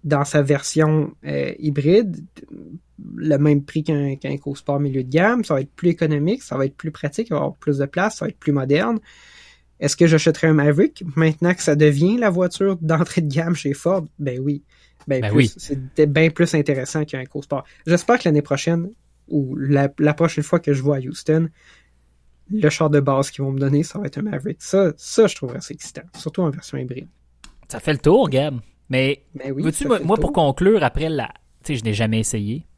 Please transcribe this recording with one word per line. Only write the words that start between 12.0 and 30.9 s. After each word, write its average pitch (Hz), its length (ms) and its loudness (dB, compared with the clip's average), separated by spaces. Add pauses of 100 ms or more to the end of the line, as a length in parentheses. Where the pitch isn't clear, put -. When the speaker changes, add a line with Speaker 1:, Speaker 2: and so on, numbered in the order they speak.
Speaker 1:
la 220 120 2
voiture 180 500 0
d'entrée 160 400 0
de 147 140 -2
gamme 165 220 0
chez 139 180 -4
Ford ? 175 300 -2 (160)
Ben 127 180 -4
oui. 143 240 -4 (460)
Ben 131 120 0
Speaker 2:
Ben 104 120 -2
Speaker 1:
plus, 110 40 4
Speaker 2:
oui. 123 200 6
Speaker 1:
c'est 135 500 0
bien 156 240 4
plus 170 240 0
intéressant 147 500 0
qu'un 131 200 -8
EcoSport. 139 400 -8 (200)
J'espère 175 360 2
que - 80 0
l'année 147 140 4
prochaine, 170 480 -2 (360)
ou 139 300 -2
la, 139 320 2 (100)
la 147 160 2
prochaine 160 300 0
fois 170 160 0
que 147 120 0
je 131 120 -2
vais 143 120 2
à 131 40 -4
Houston, 156 480 -2 (1000)
le 185 220 2
char 156 200 0
de 147 100 4
base 135 320 0
qu'ils 139 120 -6
vont 135 60 -4
me 135 80 -4
donner, 139 240 2
ça - 160 -8
va 208 80 -6
être - 120 -8
un - 40 -6
Maverick. - 400 -8
Ça, 190 340 0
ça, - 300 2
je - 80 -2
trouverais 127 260 -10
ça - 140 -14
excitant, - 300 -16 (120)
surtout 165 260 -6
en 156 80 0
version 143 280 -10
hybride. 127 300 -12 (580)
Speaker 2:
Ça - 140 -12
fait 156 120 -2
le 143 60 0
tour, 190 320 4
Gab. 135 300 -2 (280)
Mais 135 360 0 (100)
Speaker 1:
Ben 135 160 -10
oui, 135 140 -4
Speaker 2:
veux-tu, 156 180 0
Speaker 1:
ça 233 60 -4
Speaker 2:
moi, 226 80 4
Speaker 1:
fait 165 60 -4
le 165 40 -4
Speaker 2:
moi, 208 100 2
Speaker 1:
tour. 214 100 0
Speaker 2:
pour 294 60 -4
conclure, 180 520 2
après 151 240 -2